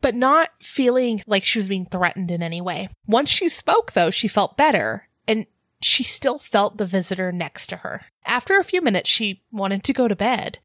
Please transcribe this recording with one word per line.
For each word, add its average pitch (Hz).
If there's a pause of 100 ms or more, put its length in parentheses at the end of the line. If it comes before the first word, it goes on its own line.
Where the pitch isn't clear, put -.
but 247
not 277 (120)
feeling 247
like 208
she -
was 196
being 190
threatened 180
in 170
any 170
way. 180 (180)
Once 240
she -
spoke, -
though, 175
she -
felt -
better, 190 (180)
and 220 (360)
she -
still -
felt 208
the 208
visitor 185
next 165
to 170
her. - (200)
After 247
a 392
few 359
minutes, 214
she 202 (100)
wanted 196
to 254
go 247
to 202
bed. 220